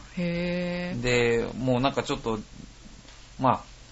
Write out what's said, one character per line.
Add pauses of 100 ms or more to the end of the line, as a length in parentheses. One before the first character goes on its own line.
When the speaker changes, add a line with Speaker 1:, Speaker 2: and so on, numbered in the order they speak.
(160)
Speaker 1:
う
ん。
Speaker 2:
へ
ー。
Speaker 1:
で、 (120)
も
う
な
ん
か
ち
ょ
っ
と、 (1000)
ま
あ、 (320)